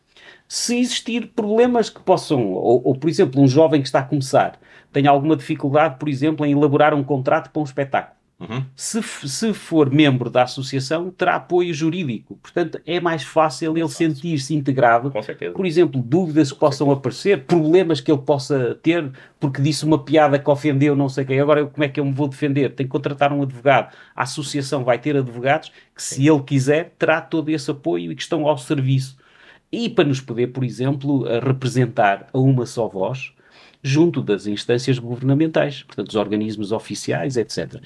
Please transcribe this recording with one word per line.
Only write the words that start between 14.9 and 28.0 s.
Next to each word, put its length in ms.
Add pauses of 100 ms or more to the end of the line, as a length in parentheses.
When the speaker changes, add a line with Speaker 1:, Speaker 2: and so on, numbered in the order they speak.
Speaker 2:
Com 140
certeza. 300
Speaker 1:
Por 120
exemplo, 360
dúvidas 500
que 80
Speaker 2:
Com 80
Speaker 1:
possam 200
Speaker 2:
certeza. 120
Speaker 1:
aparecer, 460
problemas 560
que 100
ele 100
possa 600
ter, 280 (280)
porque 220
disse 220
uma 200
piada 340
que 120
ofendeu 460
não 140
sei 160
quem, 140
agora 260
como 180
é 60
que 100
eu 60
me 80
vou 140
defender? 480
Tenho 120
que 40
contratar 420
um 80
advogado. 540 (200)
A 80
associação 600
vai 160
ter 180
advogados 520 (260)
que, 80
se 120
Speaker 2:
Sim. 140
Speaker 1:
ele 140
quiser, 560
terá 200
todo 300
esse 220
apoio 400